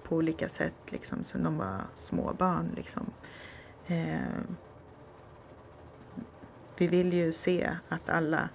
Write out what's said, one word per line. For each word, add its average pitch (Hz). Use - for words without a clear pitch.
på -
olika 160
sätt, -
liksom, -
sen -
de 160
var 95
små -
barn, 170
liksom. -
Eh, 160
vi 175
vill 180
ju 170
se -
att -
alla 160